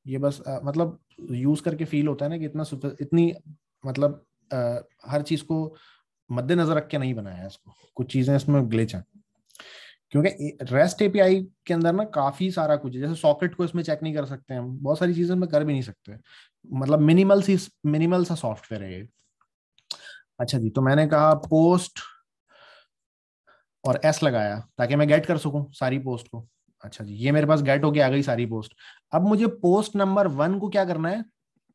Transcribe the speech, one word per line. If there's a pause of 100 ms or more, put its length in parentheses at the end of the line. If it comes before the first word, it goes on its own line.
ये
बस,
अ,
मतलब (320)
यूज़
करके
फील
होता
है
ना
कि
इतना
सोफि-,
इतनी (520)
मतलब, (280)
अ, (280)
हर
चीज़
को (560)
मद्देनजर
रख
के
नहीं
बनाया
है
इसको, (220)
कुछ
चीज़ें
इसमें
ग्लिच
हैं। (1080)
क्योंकि
ए-,
रेस्ट
एपीआई (200)
के
अंदर
ना
काफ़ी
सारा
कुछ
है,
जैसे
सॉकेट
को
इसमें
चेक
नहीं
कर
सकते
हम,
बहुत
सारी
चीज़ें
इसमें
कर
भी
नहीं
सकते। (560)
मतलब
मिनिमल
सी, (280)
मिनिमल
सा
सॉफ्टवेयर
है
ये। (1300)
अच्छा
जी,
तो
मैंने
कहा (120)
पोस्ट (1800)
और
एस
लगाया (200)
ताकि
मैं
गेट
कर
सकूं
सारी
पोस्ट
को। (380)
अच्छा
जी,
ये
मेरे
पास
गेट
होके
आ
गई
सारी
पोस्ट। (400)
अब
मुझे (160)
पोस्ट
नंबर
वन
को
क्या
करना
है, (500)